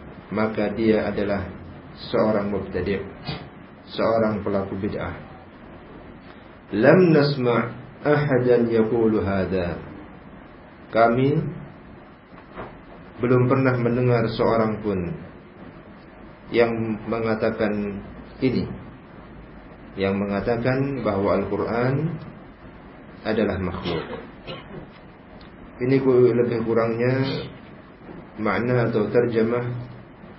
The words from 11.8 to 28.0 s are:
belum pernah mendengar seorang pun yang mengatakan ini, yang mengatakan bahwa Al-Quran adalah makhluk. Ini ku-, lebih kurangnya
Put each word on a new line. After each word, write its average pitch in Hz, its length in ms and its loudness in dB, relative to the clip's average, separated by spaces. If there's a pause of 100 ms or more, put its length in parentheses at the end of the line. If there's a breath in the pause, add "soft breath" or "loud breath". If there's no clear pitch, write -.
belum 127 260 6
pernah 131 320 4
mendengar 117 520 2
seorang 110 520 2
pun 98 160 0 (1500)
yang 113 560 2
mengatakan 107 960 0 (400)
ini, 110 240 0 (1300)
yang 98 240 0
mengatakan 120 800 0
bahwa 98 400 2
Al-Quran 123 720 0 (1120)
adalah 101 340 0
makhluk. 87 480 -4 (1700)
Ini 127 240 4
ku-, 123 320 8
lebih 113 320 2
kurangnya 117 560 2 (1120)